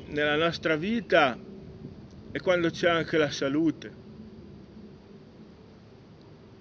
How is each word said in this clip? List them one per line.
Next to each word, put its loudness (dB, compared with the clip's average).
nella 2
nostra 2
vita 4
è -6
quando 4
c'è 2
anche 2
la 4
salute. -2